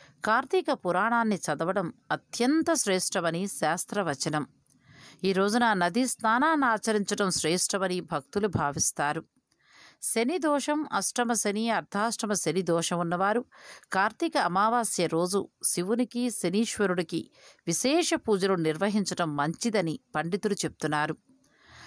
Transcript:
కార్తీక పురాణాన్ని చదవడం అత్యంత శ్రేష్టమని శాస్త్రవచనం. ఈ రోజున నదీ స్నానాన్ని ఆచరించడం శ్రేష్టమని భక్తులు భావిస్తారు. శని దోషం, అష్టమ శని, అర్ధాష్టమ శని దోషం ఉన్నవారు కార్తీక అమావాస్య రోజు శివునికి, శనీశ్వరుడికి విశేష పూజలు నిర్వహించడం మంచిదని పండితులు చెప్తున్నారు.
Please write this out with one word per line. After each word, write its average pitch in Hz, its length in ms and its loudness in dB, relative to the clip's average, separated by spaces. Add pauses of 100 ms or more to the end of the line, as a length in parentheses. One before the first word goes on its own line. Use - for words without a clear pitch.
(260)
కార్తీక 262 460 2
పురాణాన్ని 220 640 2
చదవడం 165 580 -2 (180)
అత్యంత 277 600 0
శ్రేష్టమని 185 760 0
శాస్త్రవచనం. 160 1000 -2 (760)
ఈ 190 100 2
రోజున 208 400 4
నదీ 180 340 2
స్నానాన్ని 269 580 2
ఆచరించడం 208 640 0
శ్రేష్టమని 180 720 0
భక్తులు 175 460 -4
భావిస్తారు. 151 760 -2 (800)
శని 247 340 0
దోషం, 294 540 0
అష్టమ 233 420 0
శని, 220 360 0
అర్ధాష్టమ 208 640 -2
శని 170 280 0
దోషం 170 380 0
ఉన్నవారు 190 460 0 (480)
కార్తీక 220 440 0
అమావాస్య 208 720 2
రోజు 180 420 0 (140)
శివునికి, 233 680 -2
శనీశ్వరుడికి 180 1000 -2 (360)
విశేష 277 460 2
పూజలు 196 420 2
నిర్వహించడం 175 800 0
మంచిదని 165 640 -2 (160)
పండితులు 175 380 -2
చెప్తున్నారు. 151 640 -2 (680)